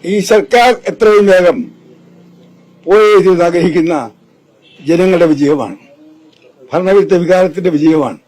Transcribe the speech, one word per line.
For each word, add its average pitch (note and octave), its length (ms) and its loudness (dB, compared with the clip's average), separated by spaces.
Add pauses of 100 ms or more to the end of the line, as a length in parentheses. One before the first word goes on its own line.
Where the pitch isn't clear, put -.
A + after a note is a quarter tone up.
ഈ G3 140 -4
സർക്കാർ A#3 680 0
എത്രയും G#3 400 0
വേഗം F3+ 360 2 (1200)
പോയേ G#3 340 4
തീരുമെന്ന് F3+ 260 2
ആഗ്രഹിക്കുന്ന E3 680 -2 (760)
ജനങ്ങളുടെ E3+ 400 0
വിജയമാണ്, C#3+ 500 -2 (960)
ഭരണവിരുദ്ധ F#3 420 0
വികാരത്തിന്റെ F3+ 560 -2
വിജയമാണ്. D3+ 580 -2